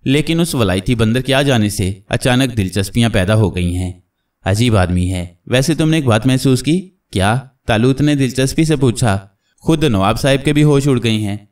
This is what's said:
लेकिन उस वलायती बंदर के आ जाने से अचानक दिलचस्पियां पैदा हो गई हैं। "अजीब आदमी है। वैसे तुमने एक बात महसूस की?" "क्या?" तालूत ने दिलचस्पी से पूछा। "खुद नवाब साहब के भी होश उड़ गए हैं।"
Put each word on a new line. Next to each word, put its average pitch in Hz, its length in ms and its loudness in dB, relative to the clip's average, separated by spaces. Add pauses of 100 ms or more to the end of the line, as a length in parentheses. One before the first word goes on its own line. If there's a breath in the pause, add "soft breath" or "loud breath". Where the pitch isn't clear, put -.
लेकिन 151 340 0
उस 165 140 -2
वलायती 98 400 0
बंदर 113 280 0
के 131 100 -4
आ 131 100 2
जाने 120 280 0
से 101 400 -4
अचानक 123 400 0
दिलचस्पियां 110 600 -2
पैदा 104 240 0
हो 107 160 2
गई 87 220 -2
हैं। 90 300 -6 (420)
"अजीब 107 320 2
आदमी 90 300 2
है। 90 420 -8
वैसे 135 260 0
तुमने 160 240 0
एक 143 80 -2
बात 110 200 0
महसूस 131 360 2
की?" 180 500 -4
"क्या?" 110 380 -2 (160)
तालूत 123 340 0
ने 147 160 2
दिलचस्पी 135 480 -2
से 156 120 0
पूछा। 110 540 0 (320)
"खुद 156 220 0
नवाब 107 320 0
साहब 135 260 0
के 147 100 0
भी 151 100 2
होश 143 240 2
उड़ 131 140 2
गए 110 180 -2
हैं।" 101 340 -6